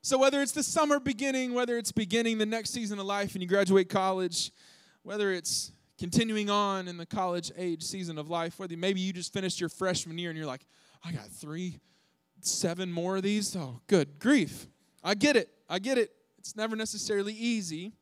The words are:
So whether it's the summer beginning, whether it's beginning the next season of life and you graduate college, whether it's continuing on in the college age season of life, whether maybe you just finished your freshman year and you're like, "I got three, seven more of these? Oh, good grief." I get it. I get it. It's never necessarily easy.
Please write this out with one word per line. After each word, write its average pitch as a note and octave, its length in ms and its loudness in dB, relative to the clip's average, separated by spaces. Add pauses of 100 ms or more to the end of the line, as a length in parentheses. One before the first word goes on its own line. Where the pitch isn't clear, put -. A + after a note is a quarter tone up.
So C4 160 2
whether C4+ 200 6
it's C#4 120 0
the D4+ 100 -2
summer D4 380 4
beginning, C4 560 -2
whether A#3+ 240 0
it's G3+ 120 -4
beginning A3+ 460 2
the G#3+ 80 2
next A3 240 -4
season G#3+ 300 -4
of G3 80 -6
life G3+ 260 -2
and F#3 80 -4
you F3+ 60 -4
graduate F#3+ 420 4
college, F#3 600 0 (500)
whether G3+ 320 -2
it's - 380 -4 (260)
continuing G#3+ 500 2
on G3+ 400 2
in F3 100 -10
the E3+ 100 -10
college F3 500 -2
age E3+ 240 -4
season E3 380 -6
of D3+ 100 -10
life, E3+ 300 -4
whether F3 180 -8
maybe F#3 240 0
you F#3+ 120 -2
just F3 200 -8
finished F#3+ 260 -2
your E3+ 80 -2
freshman E3+ 520 -2
year F3 100 -6
and D#3+ 80 -8
you're D#3 80 -6
like, C3+ 180 -10 (400)
"I E3+ 80 -8
got A2 200 -8
three, D#3+ 480 -8 (600)
seven F3+ 500 -2
more F3 260 0
of F#3+ 60 -2
these? G#3 320 0
Oh, C3 320 -8
good - 320 4
grief." A#3+ 480 4 (360)
I G3 120 2
get C#4 200 6
it. G3 140 4 (180)
I F3+ 120 -2
get B3+ 180 2
it. A3 160 2 (240)
It's - 180 -14
never A3 200 -2
necessarily G#3+ 580 -2
easy. G#3+ 680 -2